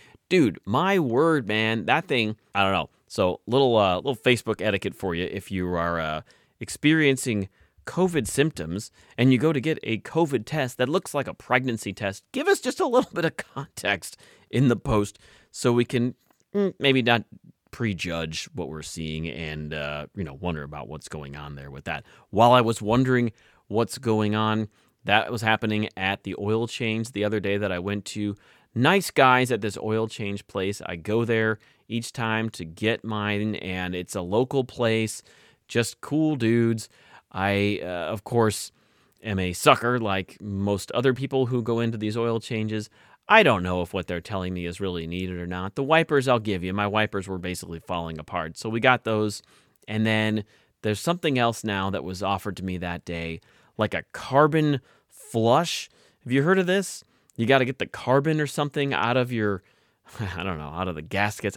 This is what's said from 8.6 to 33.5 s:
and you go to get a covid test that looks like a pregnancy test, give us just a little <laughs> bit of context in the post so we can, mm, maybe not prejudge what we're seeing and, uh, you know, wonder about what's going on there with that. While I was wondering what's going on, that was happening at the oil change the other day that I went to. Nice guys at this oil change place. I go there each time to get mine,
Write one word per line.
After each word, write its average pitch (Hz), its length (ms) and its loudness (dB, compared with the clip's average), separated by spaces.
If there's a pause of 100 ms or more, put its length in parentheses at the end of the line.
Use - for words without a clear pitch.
and 131 140 6
you 123 60 6
go 156 140 2
to 143 80 -2
get - 220 -2
a 110 160 -4
covid 139 480 0
test 143 320 -4
that 123 100 2
looks 170 240 -2
like 135 140 -2
a - 80 -10
pregnancy 123 580 0
test, 98 400 -4
give 302 160 -2
us 392 120 4
just 254 200 -4
a 359 60 2
little 254 240 2
<laughs> - 40 -20
bit 165 120 0
of 160 100 -2
context - 800 -6 (320)
in 120 200 4
the 117 80 4
post 107 420 0 (320)
so - 220 2
we 120 120 4
can, 123 300 -2 (400)
mm, 202 240 0
maybe 131 240 4
not 117 220 2 (460)
prejudge 82 840 -4
what 87 140 -6
we're 78 120 -10
seeing 80 480 -6
and, 78 460 -8
uh, 73 400 -6
you 98 100 -6
know, 71 100 -10
wonder 78 280 -6
about 71 260 -12
what's 73 200 -14
going 71 280 -12
on 73 200 -12
there 69 140 -14
with 69 140 -16
that. 78 200 -8 (260)
While 117 220 8
I 123 100 8
was 113 180 0
wondering 120 520 2 (340)
what's 110 320 -2
going 110 360 0
on, 110 340 0 (360)
that 104 280 4
was 110 100 -4
happening 107 540 2
at 95 260 -2
the 95 160 -6
oil 110 300 0
change 113 440 -4
the 101 120 -2
other 104 160 0
day 98 180 0
that 101 140 -2
I 90 80 -4
went 101 260 -4
to. 104 300 -4 (380)
Nice 160 360 2
guys 127 400 6
at 113 100 0
this 104 160 -4
oil 110 320 -2
change 101 380 -8
place. 98 400 -4
I 87 100 -8
go 104 280 0
there 110 340 0 (300)
each 117 240 -6
time 113 380 -2
to - 140 -12
get 98 400 -2
mine, 104 520 -2